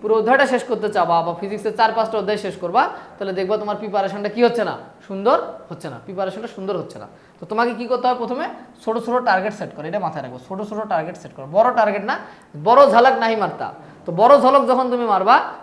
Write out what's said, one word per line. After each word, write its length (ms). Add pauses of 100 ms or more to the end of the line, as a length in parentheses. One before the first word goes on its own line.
পুরো 180
অধ্যায়টা 340
শেষ 100
করতে 320
চাবা 300
বা 140
ফিজিক্সের 400
চার 160
পাঁচটা 220
অধ্যায় 280
শেষ 180
করবা, 200 (340)
তাহলে 220
দেখবা 180
তোমার 240
প্রিপারেশনটা 480
কি 140
হচ্ছে 200
না, 140 (300)
সুন্দর 300 (320)
হচ্ছে 200
না, 160
প্রিপারেশনটা 420
সুন্দর 300
হচ্ছে 220
না। 80 (320)
তো 60
তোমাকে 340
কি 80
করতে 200
হবে? 100
প্রথমে 280 (380)
ছোট 120 (100)
ছোট 100 (100)
টার্গেট 280
সেট 220
করো, 120
এটা 120
মাথায় 240
রাখবো। 240
ছোট 120 (100)
ছোট 100 (100)
টার্গেট 280
সেট 180
করো, 160
বড় 240
টার্গেট 360
না, 40 (480)
বড় 280
ঝালাক 280
নাহি 160
মারতা। 380 (320)
তো 60
বড় 300
ঝলক 300
যখন 200
তুমি 140
মারবা 300 (280)